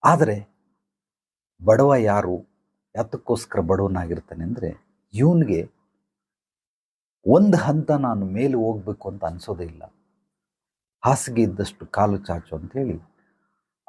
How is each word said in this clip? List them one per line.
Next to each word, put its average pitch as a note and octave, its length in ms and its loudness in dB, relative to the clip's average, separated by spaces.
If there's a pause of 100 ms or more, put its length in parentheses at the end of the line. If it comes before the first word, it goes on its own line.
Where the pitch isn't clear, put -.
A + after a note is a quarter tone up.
ಆದರೆ A2+ 500 2 (1080)
ಬಡವ B2 300 6
ಯಾರು, G2+ 420 0 (600)
ಯಾತಕ್ಕೋಸ್ಕರ A2+ 640 -4
ಬಡವನಾಗಿರ್ತಾನೆ F2 840 -2
ಅಂದ್ರೆ, - 420 -8 (280)
ಇವನ್ಗೆ C3 560 2 (1600)
ಒಂದು F3 300 6
ಹಂತ D3+ 340 0
ನಾನು A#2+ 360 0
ಮೇಲೆ A#2+ 280 -2
ಹೋಗ್ಬೇಕು G#2+ 540 -4
ಅಂತ F#2+ 160 -12
ಅನ್ಸೋದೇ E2+ 400 -8
ಇಲ್ಲ. D#2+ 300 -18 (1080)
"ಹಾಸಿಗೆ B2 380 0
ಇದ್ದಷ್ಟು G2 440 -4
ಕಾಲು G2+ 320 0
ಚಾಚು" E2 380 -8
ಅಂತೇಳಿ F2+ 440 -6 (880)